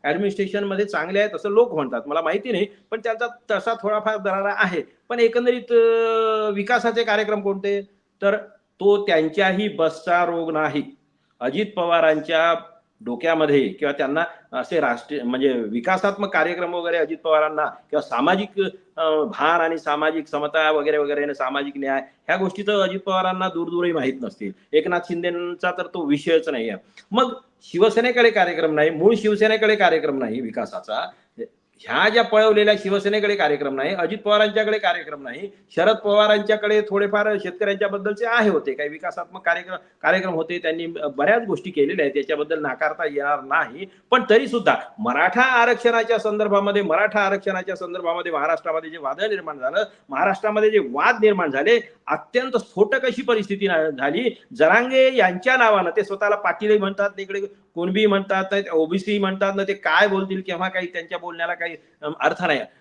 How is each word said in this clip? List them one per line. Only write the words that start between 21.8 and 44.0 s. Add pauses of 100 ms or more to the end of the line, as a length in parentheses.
ह्या
गोष्टी
तर
अजित
पवारांना
दूर
दूरही
माहीत
नसतील. (200)
एकनाथ
शिंदेचा
तर
तो
विषयच
नाही
आहे. (320)
मग (280)
शिवसेनेकडे
कार्यक्रम
नाही,
मूळ
शिवसेनेकडे
कार्यक्रम
नाही
विकासाचा, (680)
ह्या
ज्या
पळवलेल्या
शिवसेनेकडे
कार्यक्रम
नाही,
अजित
पवारांच्याकडे
कार्यक्रम
नाही, (260)
शरद
पवारांच्याकडे
थोडेफार
शेतकऱ्यांच्या
बद्दलचे
आहे
होते,
काही
विकासात्मक
कार्यक्रम, (260)
कार्यक्रम
होते,
त्यांनी
बऱ्याच
गोष्टी
केलेल्या
आहेत,
त्याच्याबद्दल
नाकारता
येणार
नाही. (240)